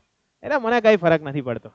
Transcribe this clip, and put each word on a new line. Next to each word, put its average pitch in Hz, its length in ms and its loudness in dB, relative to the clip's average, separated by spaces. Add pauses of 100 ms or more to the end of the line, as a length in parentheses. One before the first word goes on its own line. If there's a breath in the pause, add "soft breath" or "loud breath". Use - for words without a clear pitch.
(440)
એટલે 285 140 -4
મને 233 240 0
કંઈ 220 140 4
ફરક 165 260 2
નથી 143 200 -8
પડતો. 117 340 -8